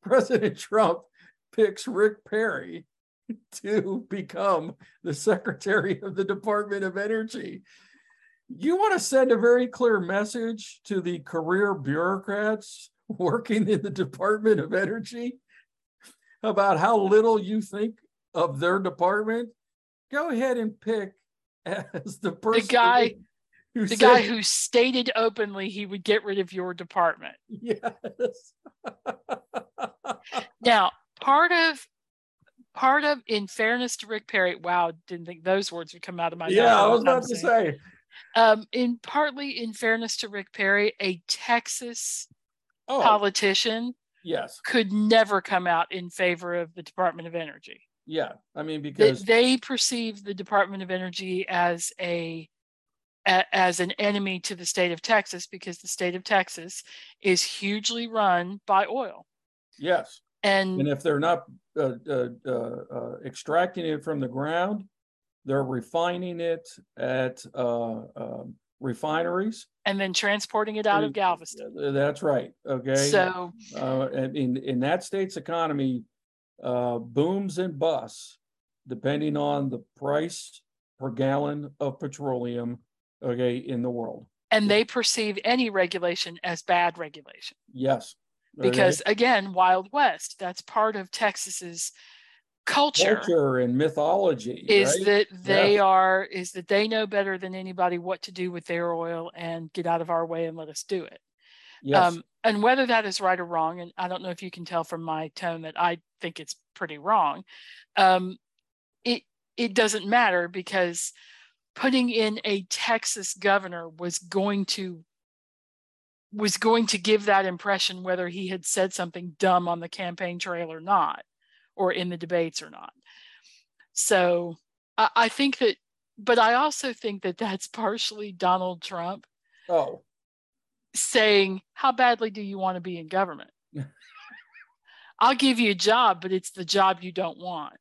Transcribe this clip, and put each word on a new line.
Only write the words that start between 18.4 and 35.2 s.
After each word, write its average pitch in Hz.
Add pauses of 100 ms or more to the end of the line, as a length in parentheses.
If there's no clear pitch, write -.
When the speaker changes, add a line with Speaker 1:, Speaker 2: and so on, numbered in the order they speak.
Speaker 1:
their 180
department? 208 (600)
Go 311
ahead 247
and 214
pick 208 (520)
as -
the 202
person 220
Speaker 2:
The -
guy, 240 (600)
Speaker 1:
who 233
Speaker 2:
the 220
Speaker 1:
said 202
Speaker 2:
guy 247
who 214
stated 247
openly 208
he 202
would 190
get 214
rid 196
of 180
your 180
department. 175 (120)
Speaker 1:
Yes. 233 (320)
<laughs> - (1700)
Speaker 2:
Now, 214 (280)
part 302
of, 330 (880)
part 269
of, 294
in 208
fairness 240
to 208
Rick 214
Perry, 180
wow, 170 (160)
didn't 170